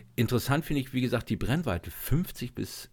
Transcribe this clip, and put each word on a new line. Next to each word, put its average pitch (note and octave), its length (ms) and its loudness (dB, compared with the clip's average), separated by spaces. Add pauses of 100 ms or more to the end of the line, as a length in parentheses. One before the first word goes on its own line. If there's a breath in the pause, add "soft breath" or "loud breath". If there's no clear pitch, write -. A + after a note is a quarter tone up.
(160)
Interessant B2+ 500 2
finde C#3+ 160 0
ich, - 120 -8
wie B2 80 2
gesagt, A#2 280 0
die A2+ 60 2
Brennweite G#2 560 0
fünfzig - 640 0
bis - 380 -8